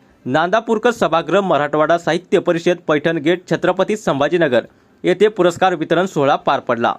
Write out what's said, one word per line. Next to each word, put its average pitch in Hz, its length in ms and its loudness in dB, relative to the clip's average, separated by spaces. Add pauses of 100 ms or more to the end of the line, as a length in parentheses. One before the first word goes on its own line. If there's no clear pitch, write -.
(260)
नांदापूरकर 214 680 0
सभागृह, 165 500 0
मराठवाडा 151 560 0
साहित्य 170 420 -2
परिषद, 170 380 0 (100)
पैठण 160 300 0
गेट, 170 340 -2
छत्रपती 180 460 -2
संभाजीनगर 147 680 0 (380)
येथे 180 240 2
पुरस्कार 180 480 0
वितरण 165 300 -2
सोहळा 147 300 0
पार 143 240 -2
पडला. 117 400 -2